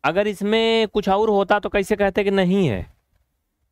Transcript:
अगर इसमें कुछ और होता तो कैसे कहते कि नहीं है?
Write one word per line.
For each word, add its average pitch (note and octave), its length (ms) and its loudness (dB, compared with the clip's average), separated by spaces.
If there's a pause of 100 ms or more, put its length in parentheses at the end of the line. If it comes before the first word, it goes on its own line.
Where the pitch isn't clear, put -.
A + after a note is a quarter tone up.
अगर F3 220 0
इसमें A3 600 0
कुछ G#3 200 -4
और G3+ 200 2
होता G3+ 300 2
तो G#3 100 -6
कैसे G3+ 280 -2
कहते G3+ 280 0
कि G3+ 60 0
नहीं F#3+ 380 2
है? F#2+ 180 -4 (840)